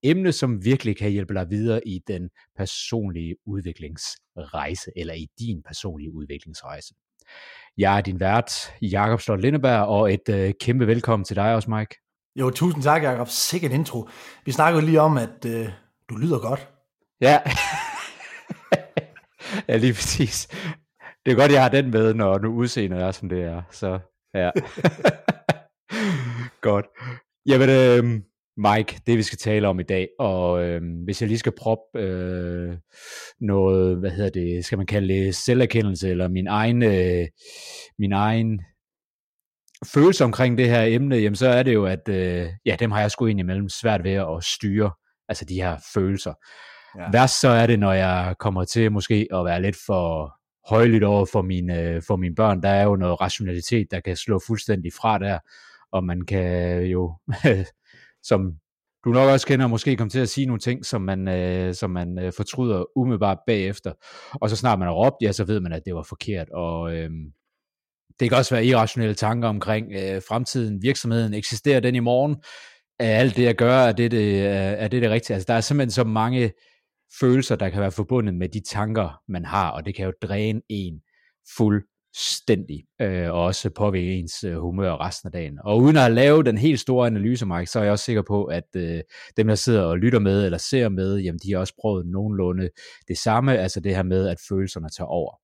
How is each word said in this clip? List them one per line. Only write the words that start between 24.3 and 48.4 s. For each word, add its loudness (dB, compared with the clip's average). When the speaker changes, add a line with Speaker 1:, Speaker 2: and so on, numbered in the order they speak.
Speaker 1:
ja. 0
<laughs> -6
Godt. 0
Jamen, 6
øhm, 4
Mike, 2
det 4
vi 2
skal -6
tale 2
om 0
i -4
dag, -2
og, 0
øhm, -6
hvis -6
jeg -2
lige 0
skal -2
proppe, -4
øh, -6
noget, 4
hvad -4
hedder -2
det, -4
skal -4
man -2
kalde 2
det 0
selverkendelse, 0
eller 0
min -2
egen, 2
øh, 2
min 0
egen 2
følelse 6
omkring 2
det 4
her 6
emne, 2
jamen, 2
så 2
er 6
det 4
jo, 4
at, -4
øh, -2
ja, 0
dem 0
har 0
jeg 2
sgu -2
indimellem 0
svært -2
ved 0
at -4
styre, 0
altså -6
de -10
her -4
følelser. -2
Speaker 2:
Ja. -8
Speaker 1:
Værst 4
så 6
er 6
det, 4
når 4
jeg 0
kommer -2